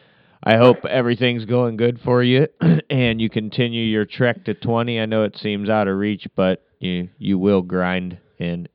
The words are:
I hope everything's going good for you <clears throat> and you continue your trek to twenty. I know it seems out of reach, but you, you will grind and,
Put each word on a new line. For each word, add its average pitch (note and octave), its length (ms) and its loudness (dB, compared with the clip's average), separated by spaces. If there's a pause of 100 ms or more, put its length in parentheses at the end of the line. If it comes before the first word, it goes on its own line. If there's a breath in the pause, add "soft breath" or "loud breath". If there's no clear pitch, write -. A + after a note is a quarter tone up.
(420 soft breath)
I A2 140 4
hope A#2+ 300 6
everything's A#2+ 580 -2
going A#2+ 320 0
good A#2+ 260 0
for B2 200 2
you B2+ 260 4 (200)
<clears throat> D#3+ 220 2
and A#2+ 300 0
you A2 80 0
continue A#2 560 -2
your G#2+ 220 0
trek - 400 -2
to G#2+ 80 -4
twenty. A#2 440 -2
I A2 60 -2
know A2 200 0
it G2+ 120 -4
seems G#2 320 -4
out G#2+ 180 2
of G2 120 -2
reach, G#2 360 -4
but F#2 300 0 (160)
you, F2+ 380 -4
you G2 200 -2
will G2 220 2
grind F2+ 560 -4 (220)
and, F2 360 -8